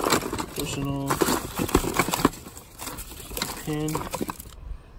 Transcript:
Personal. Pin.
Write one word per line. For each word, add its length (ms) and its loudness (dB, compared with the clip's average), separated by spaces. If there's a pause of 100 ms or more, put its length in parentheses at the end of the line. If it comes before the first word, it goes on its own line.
(560)
Personal. 540 0 (2500)
Pin. 260 0 (1080)